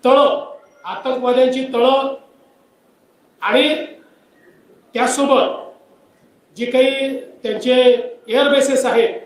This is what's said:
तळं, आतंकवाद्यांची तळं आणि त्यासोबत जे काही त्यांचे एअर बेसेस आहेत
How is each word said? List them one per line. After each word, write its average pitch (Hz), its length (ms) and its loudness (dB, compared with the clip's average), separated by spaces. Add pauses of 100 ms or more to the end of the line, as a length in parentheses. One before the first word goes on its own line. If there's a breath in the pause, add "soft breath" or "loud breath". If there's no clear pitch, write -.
तळं, 247 400 4 (420)
आतंकवाद्यांची 254 760 -2 (100)
तळं 269 400 0 (1300)
आणि 262 320 0 (1200)
त्यासोबत 254 600 0 (1000)
जे 240 80 -6
काही 269 420 0 (360)
त्यांचे 233 300 -2 (540)
एअर 269 220 2
बेसेस 269 360 2
आहेत 226 240 2 (160)